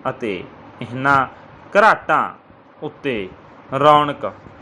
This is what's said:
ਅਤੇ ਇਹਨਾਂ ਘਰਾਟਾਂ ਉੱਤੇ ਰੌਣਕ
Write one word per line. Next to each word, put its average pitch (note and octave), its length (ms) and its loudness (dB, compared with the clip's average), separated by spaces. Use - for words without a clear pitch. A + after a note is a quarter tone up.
ਅਤੇ G#2 340 -8
ਇਹਨਾਂ C3 460 -2
ਘਰਾਟਾਂ D#3 560 2
ਉੱਤੇ B2 460 -8
ਰੌਣਕ D3 520 2